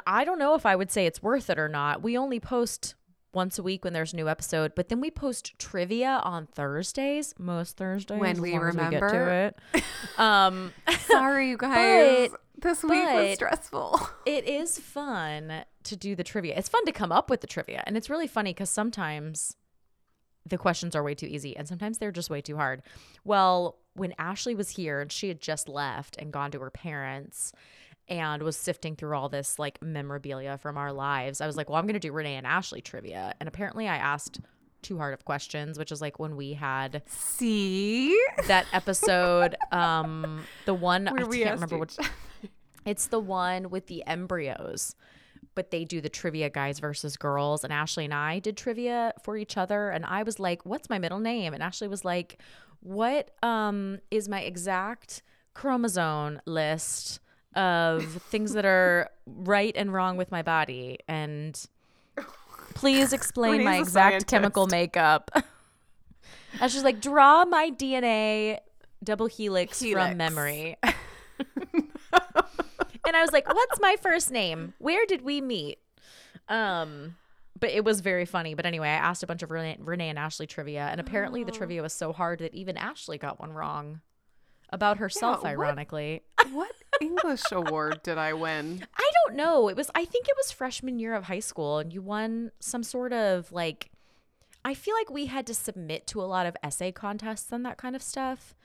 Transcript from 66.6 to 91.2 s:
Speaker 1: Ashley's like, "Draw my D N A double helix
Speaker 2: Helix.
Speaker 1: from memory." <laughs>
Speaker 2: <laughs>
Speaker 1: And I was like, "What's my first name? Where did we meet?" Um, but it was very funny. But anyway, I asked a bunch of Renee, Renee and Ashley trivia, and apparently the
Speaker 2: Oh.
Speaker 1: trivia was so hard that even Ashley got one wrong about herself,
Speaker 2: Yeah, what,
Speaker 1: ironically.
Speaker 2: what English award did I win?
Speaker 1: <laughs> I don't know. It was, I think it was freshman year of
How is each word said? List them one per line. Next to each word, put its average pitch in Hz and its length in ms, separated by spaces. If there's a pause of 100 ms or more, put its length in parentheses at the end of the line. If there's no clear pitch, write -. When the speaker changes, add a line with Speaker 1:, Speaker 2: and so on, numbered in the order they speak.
Speaker 1:
Ashley's 254 240
like, 262 160
"Draw 285 460
my 330 240
D 262 240
N 247 100
A 214 560 (420)
double 214 240
helix 196 540
Speaker 2:
Helix. 196 300
Speaker 1:
from 180 80
memory." 156 600
<laughs> - 60 (520)
Speaker 2:
<laughs> - 480 (1200)
Speaker 1:
And 330 100
I 330 60
was 330 100
like, 285 140
"What's 415 340
my 403 220
first 339 300
name? 175 460
Where 349 280
did 349 160
we 285 180
meet?" 208 380 (720)
Um, 170 680 (420)
but 226 120
it 208 140
was 214 160
very 180 240
funny. 165 300
But 165 120
anyway, 160 220
I 151 60
asked 160 280
a 185 60
bunch 170 160
of 156 80
Renee, 160 260
Renee 165 300
and 151 100
Ashley 156 300
trivia, 147 420
and 170 100
apparently 220 440
the - 80
Speaker 2:
Oh. - 20
Speaker 1:
trivia 175 280
was 156 100
so 165 200
hard 170 280
that 165 120
even 185 240
Ashley 208 400
got 147 220
one 156 140
wrong 151 480 (720)
about 208 280
herself, 214 460
Speaker 2:
Yeah, 151 100
what, 147 140
Speaker 1:
ironically. 147 540 (280)
Speaker 2:
what 294 220 (280)
English 320 520
award 156 500
did 165 160
I 156 140
win? 160 600
Speaker 1:
<laughs> - 60
I 539 120 (140)
don't 254 120
know. 294 320
It 190 80
was, 277 180
I 339 100
think 480 240
it 554 80
was 539 140
freshman 254 480
year 226 160
of 196 100